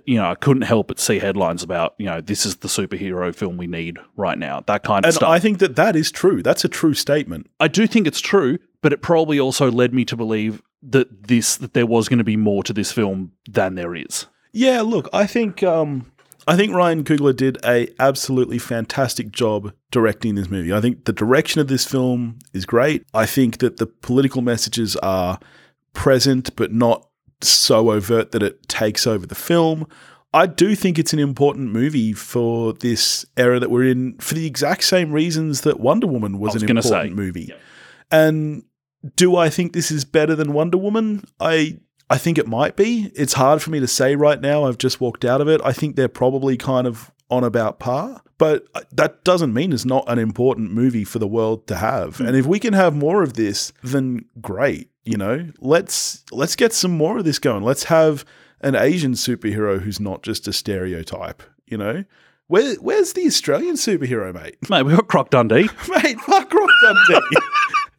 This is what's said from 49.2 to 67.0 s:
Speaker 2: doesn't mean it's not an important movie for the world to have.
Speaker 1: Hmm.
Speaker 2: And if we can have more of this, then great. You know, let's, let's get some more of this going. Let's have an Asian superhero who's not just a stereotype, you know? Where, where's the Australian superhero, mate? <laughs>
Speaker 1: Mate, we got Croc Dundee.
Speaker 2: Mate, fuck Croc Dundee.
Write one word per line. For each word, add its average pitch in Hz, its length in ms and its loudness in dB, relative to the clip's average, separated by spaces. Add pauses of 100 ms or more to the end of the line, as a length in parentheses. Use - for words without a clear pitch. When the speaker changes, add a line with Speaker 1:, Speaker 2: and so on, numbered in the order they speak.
Speaker 2:
doesn't 170 300 0
mean 160 180 -2
it's 120 140 -2
not 131 220 -2
an 120 120 -2
important 113 520 -2
movie 117 320 0
for 110 160 -6
the 104 80 -4
world 110 400 -2
to 104 80 -6
have. 95 420 -4
Speaker 1:
Hmm. 123 100 -4
Speaker 2:
And 127 80 0
if 131 100 2
we 196 140 0
can 226 140 -2
have 180 220 4
more 165 280 2
of 127 100 -2
this, 104 380 -2 (120)
then 127 420 -4 (160)
great. 107 480 -4 (160)
You 110 120 -4
know, 127 320 -4 (100)
let's, - 720 -2
let's 135 240 -4
get 226 160 2
some 185 200 -2
more 170 260 0
of 208 60 -4
this 151 160 -2
going. 107 240 -2
Let's 127 220 0
have 160 400 2 (360)
an 135 140 0
Asian 135 380 2
superhero 107 680 -2
who's 98 200 -6
not 98 220 -8
just - 260 -8
a 104 60 -6
stereotype, 92 880 -8 (240)
you 110 120 -8
know? 117 260 -4 (440)
Where, 220 280 2
where's - 380 -2
the 370 120 -2
Australian 269 500 0
superhero, 123 580 -2
mate? 80 300 -16
<laughs> - 60 -8
Speaker 1:
Mate, 160 140 2
we 143 100 2
got 185 140 6
Croc 143 240 0
Dundee. 123 380 6 (180)
Speaker 2:
Mate, 302 340 0
fuck 381 280 2
Croc 392 200 4 (140)
Dundee. 1077 380 6 (100)